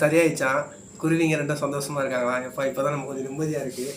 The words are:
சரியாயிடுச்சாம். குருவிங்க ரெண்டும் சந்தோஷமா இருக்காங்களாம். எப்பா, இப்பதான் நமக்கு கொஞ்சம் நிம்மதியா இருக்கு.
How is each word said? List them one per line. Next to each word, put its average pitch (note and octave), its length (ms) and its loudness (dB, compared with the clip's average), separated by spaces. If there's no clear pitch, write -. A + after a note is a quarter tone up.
சரியாயிடுச்சாம். D3+ 600 4
குருவிங்க D#3+ 400 4
ரெண்டும் C#3+ 220 -2
சந்தோஷமா C#3+ 400 -2
இருக்காங்களாம். B2+ 440 0
எப்பா, C#3 220 -4
இப்பதான் C#3 260 0
நமக்கு C#3 160 -6
கொஞ்சம் C3 180 -6
நிம்மதியா D3+ 360 -2
இருக்கு. B2+ 200 -6